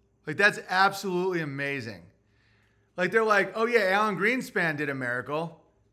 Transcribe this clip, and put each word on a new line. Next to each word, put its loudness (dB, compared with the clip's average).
Like, -6
that's 2
absolutely 0
amazing. -6
Like, 0
they're 4
like, 2
"Oh, 0
yeah, 4
Alan 2
Greenspan 0
did -2
a -4
miracle. -4